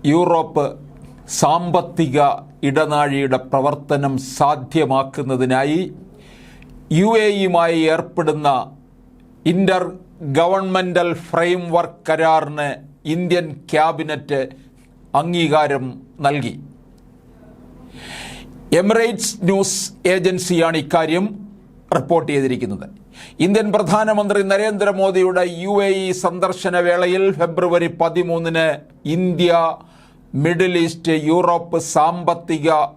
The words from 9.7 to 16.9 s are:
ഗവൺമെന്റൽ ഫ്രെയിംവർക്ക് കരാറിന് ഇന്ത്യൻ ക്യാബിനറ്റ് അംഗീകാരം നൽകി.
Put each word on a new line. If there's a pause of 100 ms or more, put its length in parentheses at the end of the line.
ഗവൺമെന്റൽ (200)
ഫ്രെയിംവർക്ക്
കരാറിന് (460)
ഇന്ത്യൻ (260)
ക്യാബിനറ്റ് (800)
അംഗീകാരം (420)
നൽകി. (2250)